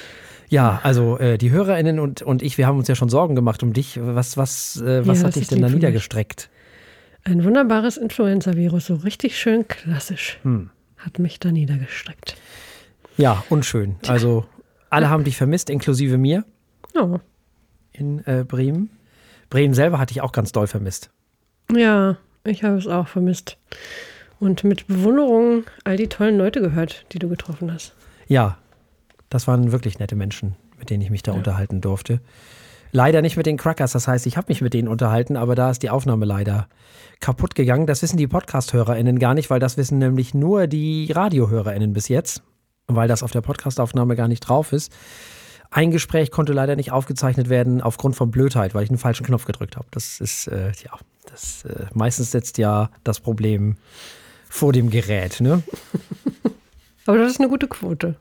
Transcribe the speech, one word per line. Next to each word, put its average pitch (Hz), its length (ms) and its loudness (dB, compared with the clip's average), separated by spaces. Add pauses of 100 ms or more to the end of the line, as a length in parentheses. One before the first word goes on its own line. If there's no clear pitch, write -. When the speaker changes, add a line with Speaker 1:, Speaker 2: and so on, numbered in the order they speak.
(500)
Speaker 1:
Ja, 123 320 4
also, 120 360 4
äh, 120 200 2
die 120 120 2
HörerInnen 165 480 2
und, 143 220 -4
und 127 220 0
ich, 143 160 -4
wir 131 80 4
haben 139 100 4
uns 127 120 0
ja 131 60 2
schon 120 140 2
Sorgen 147 280 2
gemacht 120 260 2
um 117 100 2
dich. 127 300 -4
Was, 123 340 -2
was, - 400 -4
äh, 123 300 0
was 185 140 6
Speaker 2:
Ja, 175 40 4
Speaker 1:
hat - 40 2
Speaker 2:
das 170 80 0
Speaker 1:
dich 139 80 0
Speaker 2:
ist - 80 -6
Speaker 1:
denn 127 100 4
da 123 60 4
Speaker 2:
lieb 127 40 2
von 143 60 2
euch. - 20 2
Speaker 1:
niedergestreckt? 110 680 -2 (760)
Speaker 2:
Ein 175 180 2
wunderbares 226 540 2
Influenza-Virus, 190 880 0
so 175 120 -2
richtig 202 420 -4
schön 226 280 0
klassisch, - 760 -6
Speaker 1:
Hm. 110 260 -2 (300)
Speaker 2:
hat - 220 -10
mich 175 200 -4
da 175 100 -2
niedergestreckt. 143 840 -4 (800)
Speaker 1:
Ja, 117 320 4
unschön. 110 540 -2
Speaker 2:
Tja. 127 100 -2
Speaker 1:
Also, 117 320 2 (460)
alle 151 160 4
Speaker 2:
Ja. 143 40 2
Speaker 1:
haben 151 140 2
dich 135 140 -2
vermisst, 147 320 0
inklusive 131 480 2
mir. 151 260 2 (540)
Speaker 2:
Oh. 180 200 0 (760)
Speaker 1:
In, 143 340 -6
äh, 131 220 0
Bremen. 143 400 -2 (640)
Bremen 139 240 4
selber 151 240 4
hat 131 100 0
dich 135 140 -6
auch 127 100 -4
ganz 107 200 -2
doll 107 140 2
vermisst. 101 440 -6 (600)
Speaker 2:
Ja, 214 460 4 (260)
ich 214 220 -4
habe 202 140 2
es 190 80 -4
auch 175 200 -2
vermisst. - 520 -2 (840)
Und 190 240 0
mit 202 220 0
Bewunderung 233 800 2 (200)
all 190 140 0
die 220 100 -2
tollen 208 300 0
Leute 208 240 0
gehört, 165 500 -2
die 175 60 -10
du 175 100 -4
getroffen 170 420 -8
hast. - 220 -12 (360)
Speaker 1:
Ja, 117 280 2 (720)
das - 180 -4
waren 123 260 2
wirklich 120 260 -4
nette 104 180 -6
Menschen, 98 400 -6 (220)
mit - 100 -14
denen 101 140 -2
ich 98 80 -4
mich 101 120 -4
da 101 100 -4
Speaker 2:
Ja. 92 40 -2
Speaker 1:
unterhalten 95 460 -2
durfte. 101 400 -2 (680)
Leider 147 280 4
nicht 160 160 0
mit 160 80 -2
den 151 140 -2
Crackers, 156 340 -2
das 123 160 -2
heißt, 127 180 0
ich 123 120 -4
habe 180 100 -4
mich - 140 -2
mit 123 100 0
denen 117 160 0
unterhalten, 117 480 0
aber 120 180 0
da 127 160 2
ist 123 120 -4
die 120 80 -4
Aufnahme 120 340 0
leider 101 420 -2 (540)
kaputt - 340 -2
gegangen. 135 320 2
Das 143 140 0
wissen 170 160 -2
die 151 100 2
Podcast-HörerInnen 123 920 0
gar 123 160 4
nicht, 151 160 0
weil 127 100 2
das 127 160 -2
wissen 139 220 0
nämlich 131 340 0
nur 170 340 2
die 156 460 -2
Radio-HörerInnen 110 800 0
bis 104 160 -4
jetzt, - 340 -2 (440)
weil 117 200 2
das 117 160 0
auf 117 100 -6
der 117 100 -2
Podcast-Aufnahme 123 760 -2
gar 117 120 0
nicht 117 120 -2
drauf 143 320 0
ist. 147 180 -2 (800)
Ein 165 220 2
Gespräch 160 400 0
konnte 147 220 0
leider 139 240 0
nicht 131 160 -4
aufgezeichnet 131 560 0
werden 123 340 2
aufgrund 123 320 -2
von 120 160 0
Blödheit, 123 440 2
weil 104 100 0
ich 107 40 -2
einen 127 120 0
falschen 120 260 -2
Knopf 123 200 0
gedrückt - 300 -8
habe. 127 140 -12
Das - 300 -10
ist, - 260 -6
äh, 98 240 -4 (140)
ja, - 80 -20 (360)
das, - 360 -14
äh, - 280 -10
meistens 117 380 -2
sitzt - 260 -4
ja 104 320 2 (140)
das 110 160 -4
Problem 107 580 0 (720)
vor 143 240 2
dem 120 180 4
Gerät, 104 500 -2
ne? 156 240 2 (680)
Speaker 2:
<laughs> - 760 -10
Aber 214 120 4
das 247 140 2
ist 254 80 -2
eine 269 80 4
gute 269 180 -2
Quote. 170 540 -6